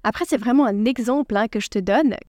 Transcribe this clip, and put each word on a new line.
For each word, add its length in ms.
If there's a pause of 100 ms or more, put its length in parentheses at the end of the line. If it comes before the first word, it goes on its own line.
Après, 240
c'est 100
vraiment 280
un 200
exemple, 520
hein, 100
que 120
je 80
te 100
donne 380 (140)